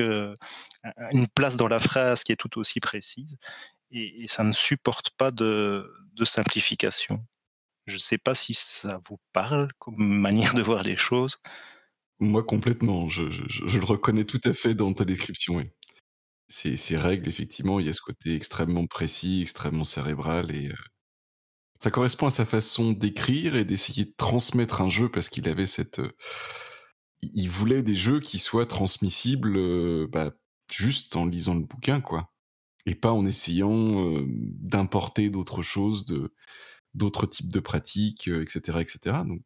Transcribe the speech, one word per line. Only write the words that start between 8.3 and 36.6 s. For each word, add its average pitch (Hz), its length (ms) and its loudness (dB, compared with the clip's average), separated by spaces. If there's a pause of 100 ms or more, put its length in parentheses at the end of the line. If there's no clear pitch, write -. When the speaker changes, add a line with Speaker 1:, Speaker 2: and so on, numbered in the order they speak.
Speaker 1:
si - 180 -2
ça - 540 0
vous 104 140 -14 (100)
parle 139 380 0 (100)
comme 107 240 -2
manière 101 520 4
de 120 60 4
voir 104 220 2
les 98 140 -2
choses. 127 400 2 (840)
Speaker 2:
Moi, 107 240 4
complètement. 107 680 2
Je, 85 220 -2
je, - 180 -6
je, - 180 -6
je 101 120 4
le 90 40 -2
reconnais 107 400 2
tout 117 220 -4
à 120 80 4
fait 113 220 2
dans 101 180 2
ta 101 100 0
description, 90 520 -2
oui. 78 160 -4 (760)
Ces, - 300 -4
ces - 180 -2
règles, 87 320 2
effectivement, - 520 -2
il 85 80 0
y - 20 0
a 76 40 -2
ce - 80 -4
côté - 340 -4
extrêmement 85 520 -2
précis, 90 540 -2
extrêmement 78 420 -2
cérébral, 76 680 -2
et, 71 180 -6
euh, 71 60 -10 (1040)
ça 110 120 0
correspond 127 360 2
à - 20 6
sa 120 160 2
façon 113 480 2
d'écrire 127 600 0
et 113 100 4
d'essayer 98 400 0
de - 100 -18
transmettre 120 640 0
un 92 100 2
jeu, 107 200 2
parce - 200 -2
qu'il - 200 -4
avait 90 160 0
cette... - 340 -2
Euh, - 160 -6 (1080)
il 98 260 -2
voulait 110 320 2
des 110 140 2
jeux 113 260 2
qui 98 180 -6
soient 117 280 2
transmissibles, 104 920 0
euh, 87 520 2
bah, 78 220 -2 (400)
juste - 460 0
en 85 80 2
lisant 87 300 0
le 82 100 0
bouquin, - 340 -2
quoi. 82 320 -6 (540)
Et 85 100 -2
pas 113 160 2
en 107 140 2
essayant, 98 840 2
euh, 78 200 0
d'importer 90 1040 0
d'autres 92 340 -4
choses, 101 420 0
de, 73 280 -4 (600)